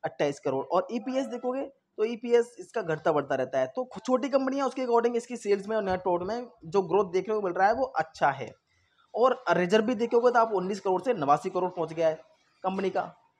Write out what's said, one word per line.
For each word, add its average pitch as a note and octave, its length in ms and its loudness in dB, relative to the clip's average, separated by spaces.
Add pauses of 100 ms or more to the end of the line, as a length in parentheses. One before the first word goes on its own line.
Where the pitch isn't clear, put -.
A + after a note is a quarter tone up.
अट्ठाईस D3 360 -2
करोड़, C3+ 240 -2
और F#3 280 0
ईपीएस C4 340 -4
देखोगे B3 360 -6 (340)
तो G#3+ 80 0
ईपीएस A#3 540 0
इसका G3 240 -8
घटता D#3+ 300 0
बढ़ता C#3+ 220 0
रहता C3 240 -2
है। C3 80 2
तो B3+ 180 -6
खु-, - 200 -14
छोटी B3+ 240 0
कंपनी C4 280 0
है, C#4 60 -2
उसके C4 200 -2
according A#3 340 2
इसकी A#3 200 -6
सेल्स G3+ 320 -2
में A3 80 -2
और G#3+ 60 0
नेट F#3 180 -2
प्रॉफिट F3+ 280 -2
में A#3+ 180 -6 (180)
जो F3+ 180 0
ग्रोथ F3+ 300 2
देखने F#3+ 220 -2
को G#3+ 80 -2
मिल F3+ 100 -2
रहा F#3+ 160 4
है A3+ 60 4
वो B3+ 100 0
अच्छा D#3+ 460 0
है। B2+ 220 -8 (640)
और A#3+ 360 2
रिजर्व F3+ 340 4
भी B3 100 0
देखोगे A#3 360 2
तो A#3+ 80 2
आप A3 140 2
उन्नीस F#3+ 280 -2
करोड़ F#3 220 0
से A#3 120 -2
नवासी D3 360 2
करोड़ F3+ 200 -2
पहुंच E3 220 -6
गया D#3+ 160 2
है D#3 60 2 (500)
कंपनी F#3+ 260 -2
का। F3+ 240 -6 (260)